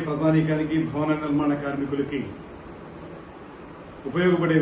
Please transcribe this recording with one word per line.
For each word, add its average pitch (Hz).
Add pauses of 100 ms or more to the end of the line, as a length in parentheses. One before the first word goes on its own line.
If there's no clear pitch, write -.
ప్రజానీకానికి, 156 (140)
భవన 151 (100)
నిర్మాణ 147 (120)
కార్మికులకి 139 (1900)
ఉపయోగపడే 165